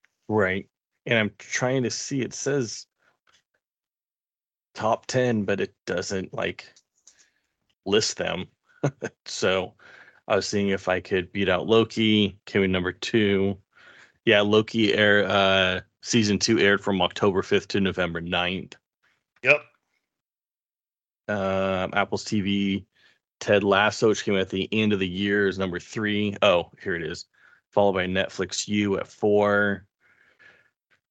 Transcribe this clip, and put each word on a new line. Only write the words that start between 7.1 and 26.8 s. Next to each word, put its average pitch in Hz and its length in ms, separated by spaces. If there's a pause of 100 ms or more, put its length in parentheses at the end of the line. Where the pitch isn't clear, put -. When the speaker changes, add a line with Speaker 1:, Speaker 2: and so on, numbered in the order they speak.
Speaker 1:
list 104 300
them. 87 300 (360)
<laughs> 139 80 (360)
So 92 480 (520)
I 110 100
was 95 120
seeing 101 200
if 95 200
I 92 120
could 92 320
beat 98 180
out 90 160
Loki, 107 800
came 101 160
in 95 100
number 90 200
two. 98 640 (680)
Yeah, 104 160
Loki 107 540
air, 104 340
uh, 95 520 (220)
season 104 360
two 110 200
aired 98 240
from 98 200
October 92 400
fifth - 260
to 104 120
November 87 420
ninth. 90 520 (680)
Speaker 2:
Yep. 143 180 (1700)
Speaker 1:
Um, 95 640
Apple's 98 320
T 107 160
V, 98 460 (520)
Ted 104 240
Lasso, 101 460
which 104 160
came 101 120
at 95 120
the 95 240
end 107 200
of 101 60
the 92 100
year, 101 400
is 95 100
number 92 200
three. 104 640
Oh, 90 280 (120)